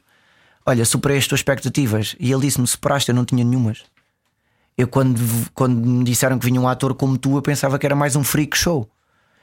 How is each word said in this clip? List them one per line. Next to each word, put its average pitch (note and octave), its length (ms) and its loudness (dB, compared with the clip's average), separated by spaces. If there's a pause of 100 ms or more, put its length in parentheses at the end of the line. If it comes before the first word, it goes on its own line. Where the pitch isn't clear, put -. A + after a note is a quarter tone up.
(640)
"Olha, A#2+ 200 2
superei C#3 320 0
as B2+ 100 0
tuas C3+ 120 0
expectativas?" A#2+ 800 -2
E B2+ 120 0
ele C3+ 100 2
disse-me: C3 260 0
"Superaste, C#3 420 -2
eu A#2+ 60 2
não B2 100 2
tinha B2 180 0
nenhumas." A#2+ 360 0 (960)
Eu B2 100 2
quando, C3 320 2 (340)
quando B2 320 0
me B2 200 2
disseram B2+ 340 0
que A#2 60 -4
vinha B2+ 160 2
um B2+ 60 0
ator B2+ 280 0
como C3+ 220 0
tu, C3+ 180 0
eu C#3 60 0
pensava C#3 360 0
que C#3+ 80 -4
era C#3+ 120 2
mais C#3+ 180 0
um D3 80 2
freak D3 340 -2
show. D#3 320 -2 (540)